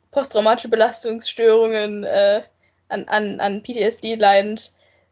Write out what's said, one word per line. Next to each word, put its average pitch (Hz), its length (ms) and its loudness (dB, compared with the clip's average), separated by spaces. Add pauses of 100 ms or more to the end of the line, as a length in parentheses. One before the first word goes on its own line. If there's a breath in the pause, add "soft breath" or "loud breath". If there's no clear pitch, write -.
posttraumatische 233 600 0
Belastungsstörungen, 220 1300 0
äh, 202 380 2 (480)
an, - 180 -8
an, 208 320 -2
an 202 240 -4
P 254 100 -12
T 233 80 -4
S 220 180 -2
D 220 160 -6
leidend, 208 560 2 (400)